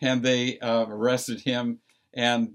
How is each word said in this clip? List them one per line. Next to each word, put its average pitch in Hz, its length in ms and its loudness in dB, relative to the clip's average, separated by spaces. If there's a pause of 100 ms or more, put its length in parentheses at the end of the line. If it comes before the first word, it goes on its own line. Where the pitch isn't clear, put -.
and 131 220 0
they, 123 380 2
uh, 113 280 0
arrested 117 520 0
him, 120 400 -4 (340)
and 120 400 0